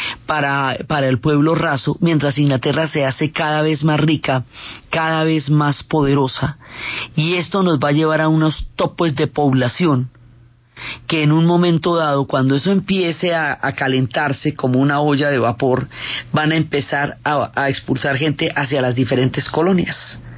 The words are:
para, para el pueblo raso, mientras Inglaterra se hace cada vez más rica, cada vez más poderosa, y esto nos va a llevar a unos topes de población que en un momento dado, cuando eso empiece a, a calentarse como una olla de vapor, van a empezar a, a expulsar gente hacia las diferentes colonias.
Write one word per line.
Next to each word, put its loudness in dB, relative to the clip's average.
para, -2
para 0
el 2
pueblo 2
raso, -2
mientras 0
Inglaterra 0
se -2
hace -2
cada -2
vez 0
más 2
rica, 0
cada 0
vez 0
más 2
poderosa, 0
y 0
esto 0
nos 2
va 2
a 2
llevar 2
a 2
unos 2
topes 0
de 0
población 2
que 0
en 4
un 4
momento 2
dado, 2
cuando 2
eso 0
empiece 0
a, -2
a -2
calentarse -2
como 0
una 2
olla 2
de 2
vapor, 0
van 2
a 0
empezar -2
a, 0
a 0
expulsar -2
gente -2
hacia -2
las 0
diferentes 0
colonias. -2